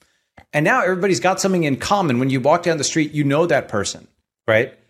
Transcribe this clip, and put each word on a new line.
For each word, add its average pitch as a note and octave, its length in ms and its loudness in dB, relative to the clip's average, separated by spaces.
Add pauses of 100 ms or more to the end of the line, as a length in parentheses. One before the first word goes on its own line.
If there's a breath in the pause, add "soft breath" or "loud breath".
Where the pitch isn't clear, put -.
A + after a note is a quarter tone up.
(540 soft breath)
And D3+ 120 0
now A#3+ 160 2
everybody's F#3 380 0
got F#3+ 200 0
something F#3 240 0
in C3+ 140 0
common. E3+ 420 0
When C3+ 100 0
you C3 120 0
walk D#3+ 220 2
down D#3+ 140 0
the C#3 60 -4
street, D3+ 280 -2
you D3 120 -2
know C#3+ 220 2
that C#3+ 220 0
person, G2 400 -6 (400)
right? A2+ 260 2 (160)